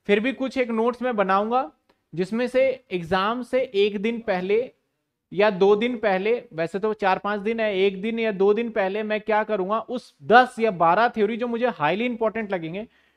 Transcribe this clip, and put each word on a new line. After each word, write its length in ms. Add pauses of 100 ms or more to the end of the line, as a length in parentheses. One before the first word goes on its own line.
फिर 120
भी 140
कुछ 240
एक 140
notes 300
में 140
बनाऊंगा 560 (420)
जिसमें 340
से 140 (300)
एग्जाम 520
से 180 (140)
एक 260
दिन 200
पहले 380 (720)
या 200
दो 240
दिन 240
पहले, 340 (200)
वैसे 260
तो 160
चार 240
पांच 220
दिन 180
है, 160
एक 260
दिन 180
या 140
दो 200
दिन 180
पहले 320
मैं 180
क्या 220
करूंगा, 360
उस 440
दस 360
या 140
बारह 360
theory 280
जो 100
मुझे 220
highly 360
important 460
लगेंगे, 360 (300)